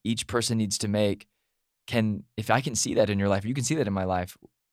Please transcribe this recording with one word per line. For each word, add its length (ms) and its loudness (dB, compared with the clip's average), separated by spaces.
each 220 -2
person 320 0
needs 220 0
to 80 -2
make. 400 0
Can, 380 0
if 120 -6
I 120 4
can 120 -4
see 220 -2
that 160 4
in 80 2
your 80 2
life, 180 2
you 80 -4
can 120 -2
see 100 0
that 100 2
in 80 -2
my 120 -2
life, 300 -2